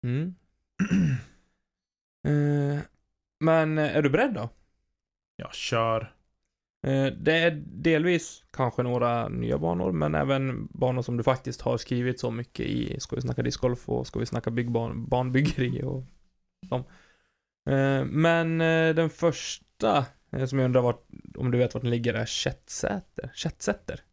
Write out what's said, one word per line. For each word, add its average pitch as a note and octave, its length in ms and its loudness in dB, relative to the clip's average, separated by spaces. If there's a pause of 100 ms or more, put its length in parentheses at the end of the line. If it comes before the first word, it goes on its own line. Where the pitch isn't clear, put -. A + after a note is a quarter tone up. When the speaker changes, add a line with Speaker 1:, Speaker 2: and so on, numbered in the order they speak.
Speaker 1:
Mm. D3 360 -4
<clears throat> - 60 -20 (1800)
Eh, D3 520 2 (600)
men, D#3 380 4
eh, D3+ 180 0
är D#3 60 4
du C#3+ 80 6
beredd A3 240 2
då? A#2+ 160 -6 (880)
Speaker 2:
Ja, - 160 -14
kör. A2+ 500 0 (840)
Speaker 1:
Eh, C3+ 280 2
det D#3 240 0
är E3+ 140 4 (140)
delvis E3 840 0
kanske B2 320 0
några A#2+ 440 2
nya A#2+ 300 -2
banor, F3 340 0
men D#3 240 0
även C3+ 560 0
banor B2+ 300 0
som A#2+ 160 -2
du A#2+ 60 0
faktiskt B2+ 380 0
har B2 160 0
skrivit B2 420 -2
så A#2+ 120 -2
mycket A#2 340 -8
i - 340 -4
Ska - 160 -8
vi B2 60 -4
snacka B2 220 -2
discgolf B2 460 -2
och B2 180 -2
Ska - 120 -6
vi A#2 60 -2
snacka A#2+ 240 -4
byggban-, A#2 600 -2
banbyggeri B2+ 760 0
och C3 200 -6 (680)
dem. B2+ 140 -2 (840)
Eh, C3+ 360 2
men, E3 560 2
eh, D#3+ 340 4
den D#3+ 140 2
första, - 960 0 (260)
eh, C3 140 -2
som C3 140 -2
jag C3 60 4
undrar B2+ 160 4
vart, A#2+ 240 0 (320)
om B2+ 140 0
du A#2+ 60 2
vet B2 160 2
vart A#2+ 100 -6
den A#2+ 80 2
ligger A#2+ 220 0
är A2+ 120 -2
Kättsäter. - 1080 -6
Kättsätter? - 680 -6 (140)